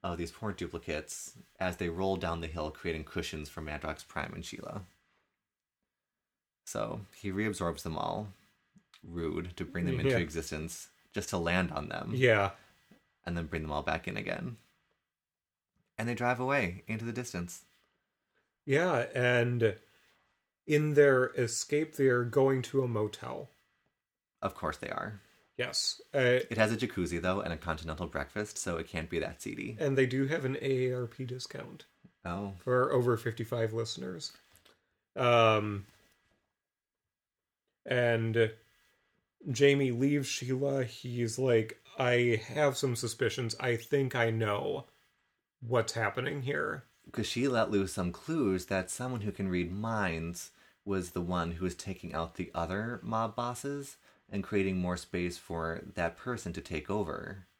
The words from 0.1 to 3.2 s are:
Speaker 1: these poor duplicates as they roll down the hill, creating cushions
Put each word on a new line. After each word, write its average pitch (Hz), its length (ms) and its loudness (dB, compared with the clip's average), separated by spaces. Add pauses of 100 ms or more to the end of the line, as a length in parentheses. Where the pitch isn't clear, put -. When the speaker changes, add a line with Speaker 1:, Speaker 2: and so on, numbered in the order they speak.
Speaker 1:
these 85 120 -4
poor 104 220 -6
duplicates - 800 -8 (260)
as 90 200 -2
they 87 100 0
roll 95 280 0
down 85 240 -2
the 82 60 -6
hill, 78 240 -4
creating 80 320 -4
cushions 78 460 -6